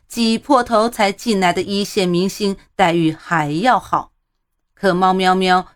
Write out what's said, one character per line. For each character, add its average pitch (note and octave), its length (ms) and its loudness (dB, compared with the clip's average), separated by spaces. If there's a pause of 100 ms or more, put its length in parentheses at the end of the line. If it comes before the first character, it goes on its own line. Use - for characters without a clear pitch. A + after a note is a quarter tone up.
挤 A3+ 300 0
破 B3+ 260 2
头 A3+ 240 0
才 G3+ 240 -2
进 G3+ 260 -4
来 F3+ 140 2
的 F#3 100 -2
一 G3+ 220 -4
线 F#3+ 240 -2
明 F3+ 220 0
星 G3 260 -4 (220)
待 F3 160 2
遇 E3 180 2
还 D#3 400 -4
要 G3+ 260 2
好。 - 360 -6 (600)
可 F#3+ 200 0
猫 F#3 200 2
喵 F#3 220 2
喵 F#3 400 0